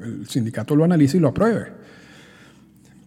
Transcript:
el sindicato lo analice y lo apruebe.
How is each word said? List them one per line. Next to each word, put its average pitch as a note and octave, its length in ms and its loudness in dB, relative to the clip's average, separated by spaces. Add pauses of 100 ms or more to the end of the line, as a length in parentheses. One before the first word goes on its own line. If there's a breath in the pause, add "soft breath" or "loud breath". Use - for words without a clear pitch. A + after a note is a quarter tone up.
el A2+ 280 -12
sindicato A2+ 480 -2
lo D#3 80 4
analice E3 320 4
y F#3 40 4
lo D#3 80 4
apruebe. G#3 440 -2 (1300 loud breath)